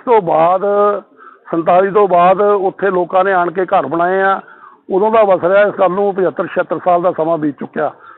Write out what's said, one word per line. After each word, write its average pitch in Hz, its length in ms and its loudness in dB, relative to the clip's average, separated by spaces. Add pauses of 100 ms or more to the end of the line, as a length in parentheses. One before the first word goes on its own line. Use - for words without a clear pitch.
ਤੋਂ 226 180 2
ਬਾਅਦ 165 400 0 (880)
ਸੰਤਾਲੀ 180 400 0
ਤੋਂ 202 180 2
ਬਾਅਦ 180 320 4
ਉੱਥੇ 196 500 0
ਲੋਕਾਂ 185 340 -2
ਨੇ 196 80 0
ਆਣ 175 180 0
ਕੇ 185 140 -4
ਘਰ 175 220 -2
ਬਣਾਏ 175 360 -2
ਆ, 196 180 0 (500)
ਉਦੋਂ 196 200 0
ਦਾ 226 120 4
ਵਸ 185 220 2
ਰਿਹਾ। 196 180 2
ਇਸ 202 180 0
ਗੱਲ 180 120 2
ਨੂੰ 202 220 -2
ਪਝੱਤਰ 175 320 -4
ਛਿਹੱਤਰ 170 380 -6
ਸਾਲ 175 180 2
ਦਾ 180 100 0
ਸਮਾਂ 160 260 -2
ਬੀਤ 151 200 -6
ਚੁੱਕਿਆ, 147 320 -8 (280)